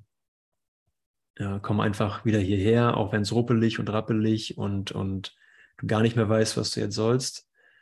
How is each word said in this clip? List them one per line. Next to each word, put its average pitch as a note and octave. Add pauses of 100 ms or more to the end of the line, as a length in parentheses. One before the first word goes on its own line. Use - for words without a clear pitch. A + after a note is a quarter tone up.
(1400)
Ja, G2+
komm G#2
einfach G#2
wieder G#2+
hierher, G#2
auch G2+
wenn's G#2
ruppelig A2+
und A2
rappelig A2
und, G2+
und F#2+ (440)
du -
gar G#2+
nicht A2+
mehr A2+
weißt, A2
was A2+
du -
jetzt G#2+
sollst. A#2 (340)